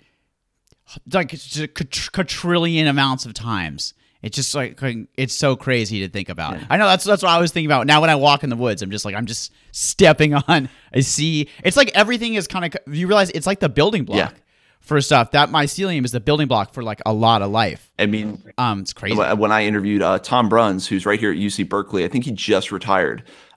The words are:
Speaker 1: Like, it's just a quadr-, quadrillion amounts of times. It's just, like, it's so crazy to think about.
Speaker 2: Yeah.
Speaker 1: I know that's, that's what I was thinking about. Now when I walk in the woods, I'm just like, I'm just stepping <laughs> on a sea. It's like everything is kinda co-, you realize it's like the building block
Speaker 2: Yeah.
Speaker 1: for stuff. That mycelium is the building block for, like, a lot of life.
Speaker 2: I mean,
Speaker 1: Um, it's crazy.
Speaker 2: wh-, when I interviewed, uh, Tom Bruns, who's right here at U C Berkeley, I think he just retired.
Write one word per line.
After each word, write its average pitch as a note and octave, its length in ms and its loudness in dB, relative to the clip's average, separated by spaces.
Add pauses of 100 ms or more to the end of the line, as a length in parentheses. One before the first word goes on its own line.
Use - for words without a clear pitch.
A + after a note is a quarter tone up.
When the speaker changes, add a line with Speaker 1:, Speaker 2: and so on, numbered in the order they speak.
(1120)
Speaker 1:
Like, F3 200 -2
it's D#3 140 -16
just D3+ 160 -8
a D3+ 60 -6
quadr-, - 420 -8
quadrillion E3+ 760 0
amounts C#3 380 0
of A2+ 80 -14
times. F#2+ 600 -6 (280)
It's G#2+ 140 -10
just, C3+ 180 -4
like, C3+ 240 -6 (380)
it's C3 180 -4
so C3+ 220 0
crazy A2+ 460 -2
to F#2+ 80 -6
think G2 180 -8
about. D#2+ 320 -8
Speaker 2:
Yeah. D#2+ 100 -14
Speaker 1:
I C#3+ 60 0
know G3+ 120 2
that's, F#3 180 2
that's G3 180 2
what F3+ 80 4
I E3+ 80 4
was E3+ 140 0
thinking D#3+ 140 -2
about. C3+ 200 2
Now D3+ 140 6
when D#3+ 80 4
I D#3 60 4
walk C#3+ 280 4
in D3 60 -2
the A#2+ 80 -4
woods, A#2 240 -2
I'm G2 100 -8
just G#2 140 -8
like, G2+ 100 -8
I'm A2+ 100 -6
just - 280 -10 (180)
stepping D#3 640 4
<laughs> C#3+ 140 0
on C#3+ 200 2 (240)
a C3+ 100 2
sea. D3+ 460 -2 (160)
It's F#3 140 0
like C#4 180 6
everything A3+ 380 2
is G3+ 140 -2
kinda F3 220 -6
co-, D3 220 -12
you E3 160 -2
realize G3 220 4
it's D#3 180 -6
like G3 140 -2
the E3+ 80 2
building D3+ 340 2
block G#2 140 -4
Speaker 2:
Yeah. E2 120 0 (520)
Speaker 1:
for D3+ 180 0
stuff. C3 320 2
That D3 200 4
mycelium D#3 520 -2
is A#2+ 80 -4
the B2 80 -4
building D3 300 0
block G#2+ 240 0
for, B2+ 100 -12
like, G#2+ 220 -8
a A2 80 0
lot A2 300 4
of G2+ 60 -2
life. G#2 480 -2
Speaker 2:
I G#2 100 2
mean, G#2+ 360 -4 (140)
Speaker 1:
Um, A2+ 240 -2
it's F#2 100 -10
crazy. G2+ 240 -4
Speaker 2:
wh-, G#2 240 2
when G#2+ 140 2
I G#2+ 100 2
interviewed, G#2 380 0
uh, F2+ 180 2
Tom B2 300 0
Bruns, G#2 360 2
who's F#2+ 200 -2
right G#2 140 2
here G#2+ 120 0
at D#2 60 -2
U G2+ 120 -2
C G2 140 -2
Berkeley, G2 400 -2
I E2 60 -2
think B2 160 -2
he C3 60 -6
just G2 420 0
retired. F#2 500 -2 (340)